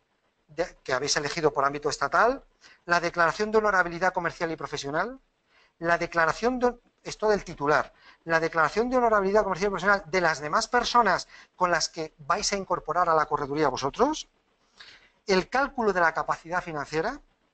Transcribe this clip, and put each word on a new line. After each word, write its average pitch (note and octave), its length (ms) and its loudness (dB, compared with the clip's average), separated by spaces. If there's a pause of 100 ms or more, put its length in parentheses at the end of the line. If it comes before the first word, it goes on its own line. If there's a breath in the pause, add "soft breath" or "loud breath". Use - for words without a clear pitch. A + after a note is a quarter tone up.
(480)
de, D#3 360 -6
que C#3+ 80 -2
habéis C3+ 240 0
elegido D3+ 360 0
por C#3+ 120 0
ámbito C#3+ 240 0
estatal, F#3 560 0 (400 soft breath)
la E3+ 160 2
declaración E3+ 500 0
de A3 80 4
honorabilidad F#3 540 0
comercial E3+ 400 -4
y D#3 40 -8
profesional, D3+ 640 -6 (600 soft breath)
la E3+ 180 2
declaración E3+ 600 0
de, A#3+ 160 0 (280)
esto G#3 260 -4
del G#3 160 2
titular, C#3+ 480 0 (320 soft breath)
la E3 160 2
declaración E3 480 0
de B3+ 80 0
honorabilidad G#3+ 460 2
comercial F#3+ 260 -2
y - 40 -2
profesional F#3+ 340 0
de F3+ 140 0
las D#3+ 200 0
demás F3+ 280 -2
personas A3+ 600 2 (260 loud breath)
con F3+ 160 0
las D#3+ 200 0
que D#3+ 280 -10
vais E3+ 340 -2
a G3+ 40 -2
incorporar F3 520 -2
a E3 60 4
la D3+ 120 4
correduría D3 420 0
vosotros, C#3 580 -2 (1000 loud breath)
el F#3 240 2
cálculo B3+ 420 0
de F#3 80 0
la D#3+ 140 4
capacidad D#3+ 480 -4
financiera, D#3+ 580 -6 (340)